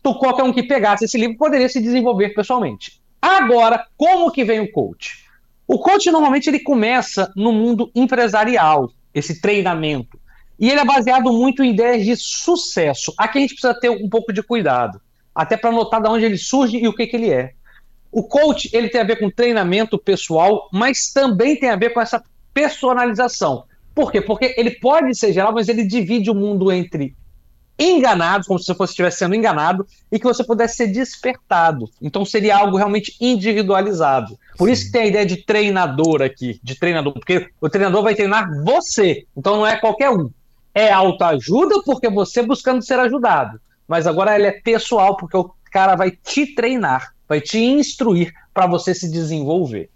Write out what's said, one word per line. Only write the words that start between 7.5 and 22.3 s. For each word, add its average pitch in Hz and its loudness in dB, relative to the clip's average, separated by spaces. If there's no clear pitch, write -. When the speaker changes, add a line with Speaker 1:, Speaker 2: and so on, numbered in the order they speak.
Speaker 1:
mundo 226 0
empresarial, 214 2
esse 151 -6
treinamento. 170 -2
E 220 2
ele 285 2
é 285 2
baseado 254 2
muito 262 2
em 247 2
ideias 233 2
de 233 2
sucesso. - -2
Aqui 220 -2
a - 2
gente 277 -2
precisa 247 -2
ter 240 -2
um 208 -4
pouco 226 -2
de 202 -4
cuidado, 131 -2
até 160 -2
pra 233 -2
notar 226 -2
de 214 0
onde 220 0
ele 208 0
surge 247 0
e 233 0
o 208 0
que 233 -4
que 233 -6
ele 226 0
é. 131 -2
O 220 -2
coach, 294 0
ele 226 0
tem 240 -2
a 220 0
ver 220 -2
com 208 -2
treinamento 220 0
pessoal, 185 0
mas 240 -2
também 269 2
tem 254 0
a 208 0
ver 226 0
com 233 -2
essa 233 -2